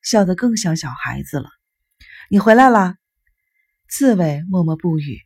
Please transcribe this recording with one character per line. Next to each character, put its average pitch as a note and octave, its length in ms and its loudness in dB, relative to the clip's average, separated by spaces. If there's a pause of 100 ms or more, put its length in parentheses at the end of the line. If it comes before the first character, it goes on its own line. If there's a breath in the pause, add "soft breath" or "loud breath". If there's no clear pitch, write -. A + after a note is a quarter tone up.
笑 G#3 240 0
得 F3+ 100 -2
更 A#3 220 -2
像 E3 180 -4
小 D3+ 140 -10
孩 B2+ 340 -10
子 C#3 160 -8
了。 - 100 -10 (800 loud breath)
“你 G3 80 0
回 G#3+ 160 4
来 C4 160 6
啦！” G3 280 2 (880)
刺 C4 280 0
猬 D#3 340 -2
默 F#3 160 0
默 D#3+ 100 -2
不 D#3+ 240 -4
语， D3 260 -10